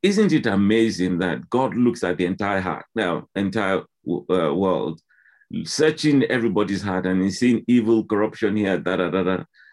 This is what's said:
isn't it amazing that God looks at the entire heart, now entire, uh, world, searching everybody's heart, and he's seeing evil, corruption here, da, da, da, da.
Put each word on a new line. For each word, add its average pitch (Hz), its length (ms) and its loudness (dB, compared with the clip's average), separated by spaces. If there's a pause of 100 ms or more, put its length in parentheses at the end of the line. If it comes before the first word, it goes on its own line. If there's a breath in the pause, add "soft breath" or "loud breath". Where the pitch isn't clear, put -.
isn't 196 300 2
it 131 140 2
amazing 101 720 2
that 87 300 -4
God 127 280 0
looks 120 260 2
at 90 140 -2
the 90 80 0
entire 95 360 -2
heart, 90 260 -6 (100)
now 90 400 -2
entire, 98 480 -2 (240)
uh, 85 440 0
world, 82 480 -2 (640 soft breath)
searching 151 600 2
everybody's 104 560 0
heart, 92 260 -4
and 92 140 0
he's 95 200 -2
seeing 123 260 2
evil, 113 380 4
corruption 107 520 -2
here, 98 220 0
da, 90 180 -2
da, 87 140 0
da, 95 140 0
da. 92 200 -2 (280 soft breath)